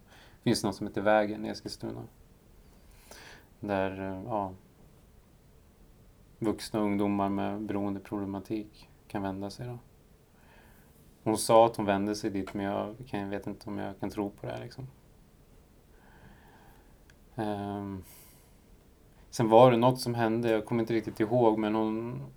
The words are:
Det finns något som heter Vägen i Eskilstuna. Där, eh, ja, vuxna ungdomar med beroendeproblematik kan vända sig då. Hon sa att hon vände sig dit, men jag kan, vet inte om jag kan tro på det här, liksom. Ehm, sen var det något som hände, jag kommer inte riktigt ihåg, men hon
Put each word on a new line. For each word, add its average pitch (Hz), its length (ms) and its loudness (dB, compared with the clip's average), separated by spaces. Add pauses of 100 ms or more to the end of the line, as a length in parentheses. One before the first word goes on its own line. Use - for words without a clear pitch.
Det - 420 -20
finns 107 140 0
något 101 120 0
som 107 100 -8
heter 101 140 -4
Vägen 107 460 2
i - 20 -6
Eskilstuna. 110 540 -10 (1600)
Där, 95 400 0
eh, 95 240 -6
ja, 104 280 -4 (1900)
vuxna 107 420 -2
ungdomar 101 480 2
med 101 340 -2
beroendeproblematik 101 1300 -6 (200)
kan 101 140 -6
vända 98 280 -6
sig 127 160 -12
då. 120 120 -10 (1400)
Hon 110 160 0
sa 113 280 8
att 113 100 0
hon 107 100 -2
vände 101 280 2
sig 104 160 -4
dit, 95 240 -6
men 101 100 -4
jag 101 300 -4 (120)
kan, 101 240 -6
vet 101 160 -6
inte 101 240 -12
om 101 80 -6
jag 101 220 -10
kan 104 100 -6
tro 104 200 -6
på - 160 -14
det 120 60 -8
här, - 80 -8
liksom. 120 260 -14 (2500)
Ehm, 101 680 -4 (1300)
sen 113 180 0
var 120 220 12
det 117 60 4
något 127 240 4
som 120 140 -4
hände, 117 360 0
jag 110 160 2
kommer 117 160 0
inte 113 120 -2
riktigt 104 260 -4
ihåg, 110 380 4
men 107 160 0
hon 113 480 -4 (140)